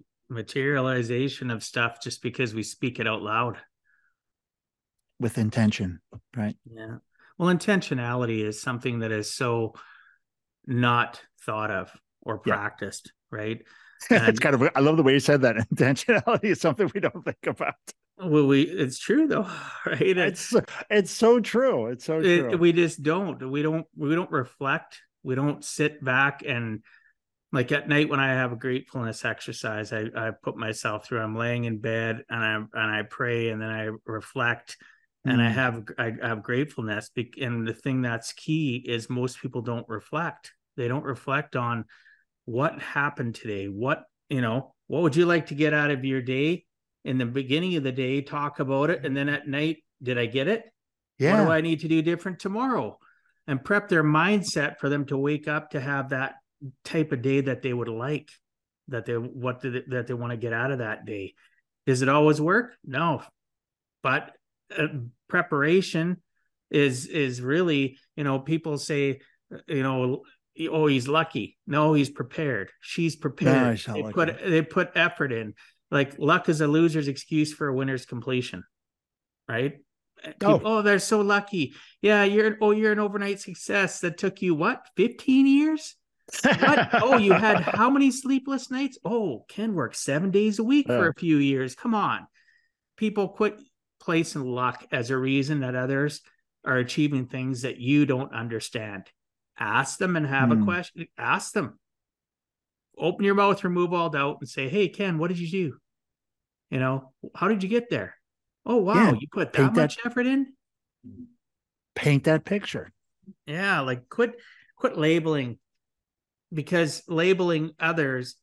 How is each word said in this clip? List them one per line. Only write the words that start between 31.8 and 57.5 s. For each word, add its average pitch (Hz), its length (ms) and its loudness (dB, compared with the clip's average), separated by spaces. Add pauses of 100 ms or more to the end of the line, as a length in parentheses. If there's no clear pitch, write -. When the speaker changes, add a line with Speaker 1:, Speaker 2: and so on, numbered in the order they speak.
Speaker 1:
and 113 160 -4
I, 110 120 0
and 107 180 -10
I 107 340 -2
pray 117 400 -2
and 110 120 -4
then 110 100 -6
I 110 180 -6 (160)
reflect 117 720 -6 (480)
and 127 180 2
I 117 80 4
Speaker 2:
Mm. 110 40 0
Speaker 1:
have, 120 280 0 (160)
I 117 140 -4 (100)
have 117 200 -4
gratefulness. 120 720 -4
Bec-, - 260 -8
and 120 260 -4
the 113 80 -6
thing 131 280 -4
that's 117 300 -6
key 156 440 -2
is 117 340 -6
most 123 300 -4
people 123 220 -8
don't 120 260 -6
reflect. 151 640 -8 (240)
They 123 120 -4
don't 135 160 -4
reflect 139 520 -4
on 117 300 -4 (580)
what 127 360 -2
happened 143 540 -4
today. 101 320 -8
What, 117 380 -4 (260)
you 135 100 -2
know, 123 340 -2 (120)
what 147 160 -2
would 151 140 2
you 175 100 6
like 170 200 2
to 156 80 -10
get 151 200 2
out 147 160 2
of 131 140 -2
your 135 180 -2
day? 139 420 -2 (400)
In 131 140 -2
the 123 80 0
beginning 139 500 -2
of 151 60 -2
the 131 100 -2
day, 135 300 -2
talk 143 380 -6
about 135 280 0
it. 165 160 -2
And 139 100 -4
then 139 140 -2
at 147 180 -4
night, 151 320 -2 (240)
did 127 140 -2
I 120 100 0
get 131 220 -2
it? 226 160 -2 (540)
Speaker 2:
Yeah. 170 220 4
Speaker 1:
What 202 40 6
do 165 60 4
I 160 100 4
need 160 200 0
to 160 80 -4
do 160 120 4
different 170 380 -2
tomorrow? 202 600 -4 (480)
And 135 160 -2
prep 202 260 0
their 165 160 4
mindset 156 720 2
for 143 100 -2
them 143 180 0
to 139 120 -2
wake 147 300 -2
up 151 220 -4
to 147 100 -6
have 135 300 -4
that 135 240 -4 (500)
type 156 280 -2
of 127 80 -2
day 135 220 2
that 131 180 -4